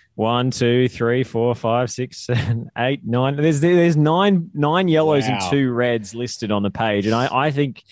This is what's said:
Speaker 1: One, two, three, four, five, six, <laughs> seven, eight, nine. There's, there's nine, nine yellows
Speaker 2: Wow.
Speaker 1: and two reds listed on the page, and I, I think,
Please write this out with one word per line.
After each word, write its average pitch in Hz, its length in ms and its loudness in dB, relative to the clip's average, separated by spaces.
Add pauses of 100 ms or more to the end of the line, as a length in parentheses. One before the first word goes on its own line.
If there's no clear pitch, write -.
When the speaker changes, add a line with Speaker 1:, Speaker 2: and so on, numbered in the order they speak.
(160)
Speaker 1:
One, 120 340 0
two, 123 400 2
three, 120 340 -2
four, 120 300 -2
five, 117 380 -2
six, 127 260 -10
<laughs> - 80 -16
seven, 117 500 -4
eight, 131 300 -2
nine. 127 300 0
There's, 147 260 2
there's 170 340 4
nine, 170 600 2
nine 160 320 0
yellows 156 400 2
Speaker 2:
Wow. 127 140 0
Speaker 1:
and 92 100 -4
two 139 200 2
reds 117 440 -2
listed 117 360 -6
on 101 120 0
the 101 80 -2
page, 104 340 0
and 110 80 2
I, 120 180 2
I 139 200 0
think, 139 400 -4